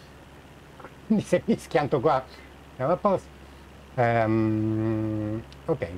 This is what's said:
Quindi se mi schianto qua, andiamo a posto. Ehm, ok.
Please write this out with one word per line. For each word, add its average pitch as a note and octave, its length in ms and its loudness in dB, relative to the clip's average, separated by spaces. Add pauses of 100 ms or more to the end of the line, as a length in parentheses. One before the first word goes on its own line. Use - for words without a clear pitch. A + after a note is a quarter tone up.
(1080)
Quindi G3+ 180 2
se - 200 0
mi A3+ 140 0
schianto D3 420 0
qua, C3+ 240 2 (460)
andiamo C3 220 -2
a F3+ 40 0
posto. F#3 320 0 (640)
Ehm, A2 1500 0 (240)
ok. D3 320 -2